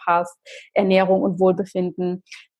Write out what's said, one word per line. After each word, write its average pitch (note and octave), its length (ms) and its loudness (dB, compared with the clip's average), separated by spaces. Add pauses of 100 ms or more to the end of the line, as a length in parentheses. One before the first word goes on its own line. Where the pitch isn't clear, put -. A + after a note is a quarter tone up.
passt, F3 320 -2 (360)
Ernährung F#3+ 500 2
und F#3 160 -2
Wohlbefinden. F#3 880 -2 (360)